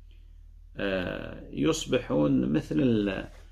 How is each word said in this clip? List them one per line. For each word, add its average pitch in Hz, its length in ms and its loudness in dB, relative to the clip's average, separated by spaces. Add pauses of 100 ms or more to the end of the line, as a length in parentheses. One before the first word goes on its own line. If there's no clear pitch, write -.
(760)
آه، 92 760 -4
يصبحون 139 1040 2
مثل 151 280 0
ال-، 107 480 2 (240)